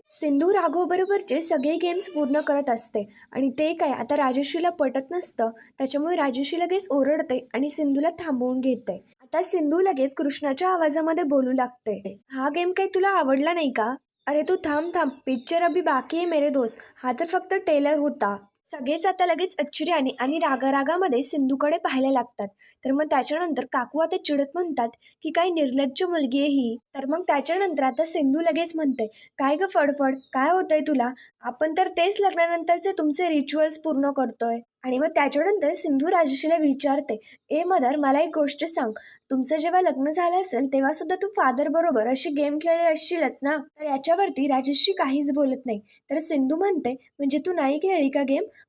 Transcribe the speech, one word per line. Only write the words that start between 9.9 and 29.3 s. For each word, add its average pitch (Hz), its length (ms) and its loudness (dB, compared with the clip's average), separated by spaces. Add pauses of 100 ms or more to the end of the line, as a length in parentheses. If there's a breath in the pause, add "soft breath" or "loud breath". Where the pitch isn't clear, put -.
कृष्णाच्या 285 540 -2
आवाजामध्ये 320 560 0
बोलू 262 280 2
लागते, 202 680 -4 (140)
"हा 269 160 -2
गेम 349 240 0
काही 381 220 0
तुला 381 140 2
आवडला 302 440 2
नाही 311 200 0
का? 233 220 -2 (320)
अरे 302 160 2
तू 359 220 0
थांब 311 300 -2
थांब, 311 160 0 (160)
पिक्चर 269 360 -2
अभी 339 180 2
बाकी 311 380 0
है 349 60 -2
मेरे 302 240 2
दोस्त, 254 300 -2 (240 loud breath)
हा 254 180 -2
तर 330 60 -2
फक्त 370 280 -2
ट्रेलर 302 440 2
होता." 247 380 0 (320)
सगळेच 302 380 -2
आता 370 200 2
लगेच 349 340 0
आश्चर्याने 294 580 0
आणि 277 200 -2
रागारागामध्ये 277 840 2
सिंधूकडे 285 560 0
पाहायला 269 320 0
लागतात. 233 380 -2 (360 soft breath)
तर 262 80 0
मग 294 120 2
त्याच्यानंतर 294 680 0
काकू 254 260 -2
आता 330 260 0
चिडत 277 300 0
म्हणतात 302 340 -2 (360 soft breath)
की, 311 60 -4
"काय 349 200 2
निर्लज्ज 277 520 0
मुलगी 285 380 0
आहे 294 80 0
ही." 254 280 0 (180)
तर 269 120 -8
मग 320 160 -2
त्याच्यानंतर 320 600 0
आता 262 220 0
सिंधू 320 360 0
लगेच 330 340 0
म्हणते, 269 320 -2 (320 loud breath)